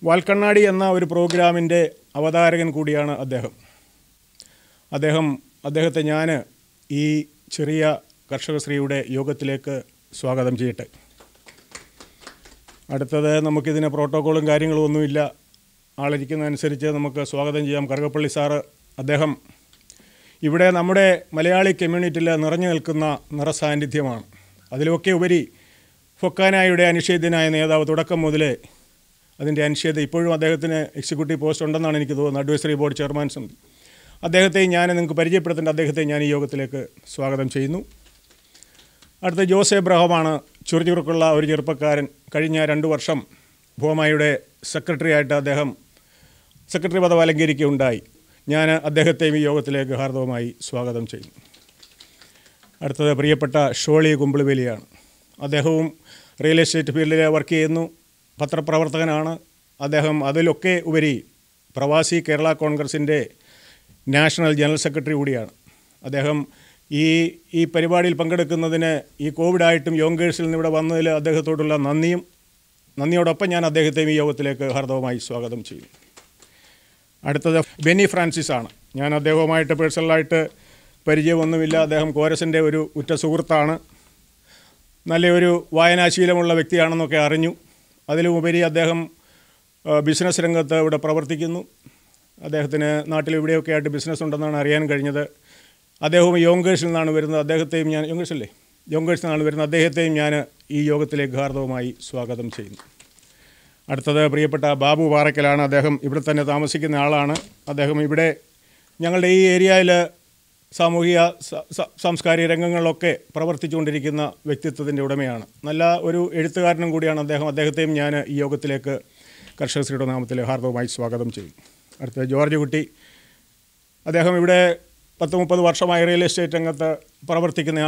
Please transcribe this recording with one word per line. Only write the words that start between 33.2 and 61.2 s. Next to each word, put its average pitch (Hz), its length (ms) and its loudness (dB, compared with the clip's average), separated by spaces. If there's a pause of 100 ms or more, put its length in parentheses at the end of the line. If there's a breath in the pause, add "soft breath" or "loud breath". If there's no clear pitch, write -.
സമിതി. 120 220 -14 (720 soft breath)
അദ്ദേഹത്തെ 185 360 4 (120)
ഞാൻ 175 160 4
നിങ്ങൾക്ക് 170 300 -2
പരിചയപ്പെടുത്തേണ്ട, 165 540 0
അദ്ദേഹത്തെ 156 380 0
ഞാൻ 147 140 0
ഈ - 80 0
യോഗത്തിലേക്ക് 135 480 -6 (320)
സ്വാഗതം 135 400 -4
ചെയ്യുന്നു. 139 260 -4 (1500 soft breath)
അടുത്ത 185 260 0
ജോസ് 202 280 4
എബ്രഹാമാണ്, 170 540 4 (340)
ചുറുചുറുക്കുള്ള 165 560 0 (140)
ഒരു 156 120 2
ചെറുപ്പക്കാരൻ. 147 580 -2 (280)
കഴിഞ്ഞ 156 360 0
രണ്ടു 151 200 0
വർഷം 147 280 -2 (640 soft breath)
ഭൂമയുടെ 151 480 2 (440)
സെക്രട്ടറി 156 420 -2
ആയിട്ട് 147 260 0
അദ്ദേഹം 143 280 -2 (1040 soft breath)
സെക്രട്ടറി 180 320 -2
പദം 170 180 4
അലങ്കരിക്കുകയുണ്ടായി. 143 760 2 (520 soft breath)
ഞാൻ 156 160 2 (200)
അദ്ദേഹത്തെയും 151 500 2
ഈ - 80 2
യോഗത്തിലേക്ക് 139 540 -2
ഹാർദവമായി 127 460 -4 (200)
സ്വാഗതം 120 440 -6
ചെയ്യുന്നു. - 240 -18 (1500 soft breath)
അടുത്തത് 147 340 0
പ്രിയപ്പെട്ട 147 380 2 (240)
ഷോളി 156 400 4
കുമ്പിളിവേലിയാണ്. 139 640 0 (640 soft breath)
അദ്ദേഹവും 156 400 0 (580 loud breath)
റിയൽ 160 180 4
എസ്റ്റേറ്റ് 151 340 -2
ഫീൽഡിൽ 160 260 2 (120)
വർക്ക് 156 220 0
ചെയ്യുന്നു, 160 280 0 (560)
പത്രപ്രവർത്തകനാണ്. 156 920 -2 (540)
അദ്ദേഹം 151 300 0 (120)
അതിലൊക്കെ 165 460 2 (160)
ഉപരി 156 220 2 (640)